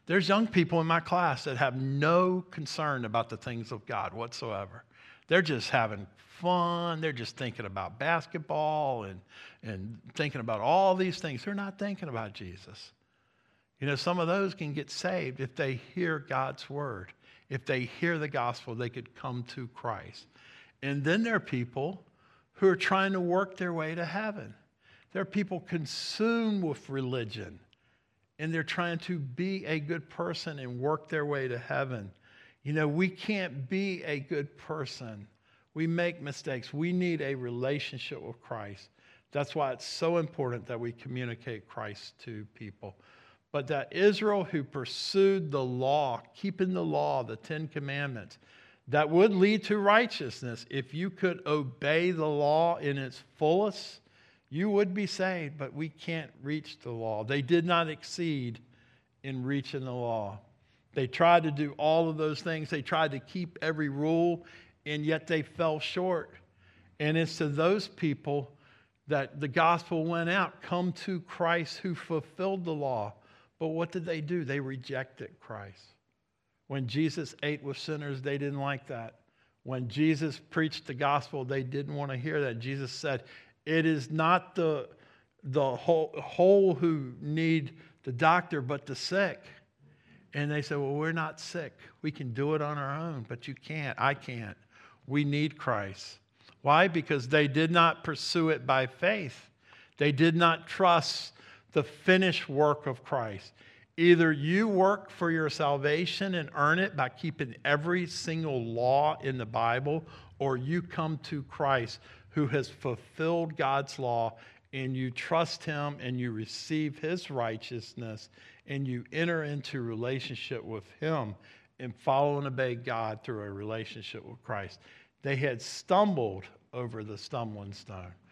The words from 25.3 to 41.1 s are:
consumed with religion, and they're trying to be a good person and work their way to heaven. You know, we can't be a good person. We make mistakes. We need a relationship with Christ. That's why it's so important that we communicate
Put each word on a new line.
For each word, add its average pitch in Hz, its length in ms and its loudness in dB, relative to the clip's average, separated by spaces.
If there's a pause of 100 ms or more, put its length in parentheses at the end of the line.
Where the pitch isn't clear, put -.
consumed 214 1040 0
with 147 240 -4
religion, 117 720 -4 (800)
and 160 140 -4
they're 165 100 0
trying 170 360 -2
to 175 200 -4
be 175 460 -4
a 156 160 -2
good 151 300 -6
person 165 480 -6
and 123 220 -8
work 151 280 0
their 151 160 0
way 139 240 -2
to 120 100 -4
heaven. 127 520 -4 (540)
You 143 80 -4
know, 156 160 2
we 175 200 2
can't 180 600 -4
be 190 340 -2
a 147 160 -4
good 147 400 -6
person. 123 680 -10 (440)
We 160 140 0
make 170 340 0
mistakes. 135 540 -8
We 170 180 0
need 175 300 2
a 139 140 -2
relationship 127 840 -4
with - 220 -12
Christ. 101 480 -12 (400)
That's 143 240 -2
why 143 180 2
it's - 140 -10
so 170 320 2
important 127 480 -2
that 120 140 -6
we 120 120 -4
communicate 120 760 -8